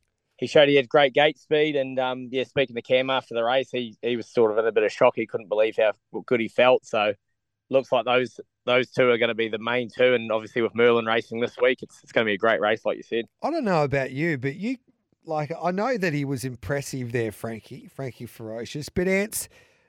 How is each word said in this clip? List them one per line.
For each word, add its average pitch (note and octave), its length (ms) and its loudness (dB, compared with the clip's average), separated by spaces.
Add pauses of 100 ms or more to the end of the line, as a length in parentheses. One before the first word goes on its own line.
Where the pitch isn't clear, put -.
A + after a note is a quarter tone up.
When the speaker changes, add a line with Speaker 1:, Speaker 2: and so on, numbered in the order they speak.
(380)
Speaker 1:
he B2+ 100 -4
showed D3 220 6
he C#3+ 80 4
had B2+ 120 4
great C#3+ 240 4
gate D3 260 2
speed, D3+ 360 0
and, C3 240 -4
um, B2+ 320 -4
yeah, B2+ 140 -2
speaking B2 320 -2
to A#2 60 -6
Cam C3 280 0
after B2+ 240 -4
the A#2 100 0
race, B2+ 260 0
he, A#2+ 300 -6
he A#2+ 160 -2
was A2 160 -10
sort A2+ 180 4
of G#2 80 0
in A2+ 80 0
a A2 60 0
bit G#2+ 100 2
of G#2 80 2
shock. - 240 2
He A2+ 120 -4
couldn't G#2 220 -10
believe G#2+ 280 0
how G#2+ 160 2 (340)
good A#2+ 140 0
he A2 80 -2
felt. B2 360 4
So G#2+ 300 -2 (560)
looks C3 220 0
like A#2+ 120 2
those, B2 360 -2 (260)
those B2 240 2
two B2+ 200 2
are A#2 80 2
gonna A#2 180 0
be A2+ 120 -2
the G#2+ 100 -6
main A#2+ 300 -4
two, B2+ 260 2
and A2+ 180 -2
obviously A2 280 -4
with A2+ 140 -2
Merlin A#2 300 4
racing A2+ 340 -2
this A#2 240 -4
week, B2+ 200 2
it's, - 200 -20
it's - 80 -20
gonna A#2+ 140 0
be G#2 100 0
a F#2+ 40 -4
great A2 220 2
race, G#2+ 240 -2
like F2 120 -2
you A#1 80 -16
said. A2+ 220 -6 (140)
Speaker 2:
I B3+ 120 -4
don't E4 120 -4
know E3+ 200 2
about C3+ 260 -2
you, D3+ 260 -4
but C#3 200 -6
you, A#3+ 220 -6 (460)
like, D3+ 280 -6 (100)
I E3+ 80 0
know G#3+ 260 -2
that F3+ 160 -2
he C#3+ 120 -2
was C3+ 200 -4
impressive C3 680 -6
there, A#2 180 0
Frankie, A2+ 560 -12
Frankie B2+ 400 -12
Ferocious. A#2 600 -12
But, F3+ 180 -2
Ants, G3 420 -2 (400)